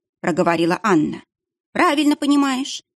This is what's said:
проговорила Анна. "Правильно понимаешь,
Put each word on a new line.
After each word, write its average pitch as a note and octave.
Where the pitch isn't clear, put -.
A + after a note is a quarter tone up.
проговорила E3+
Анна. E3
"Правильно D4
понимаешь, C#4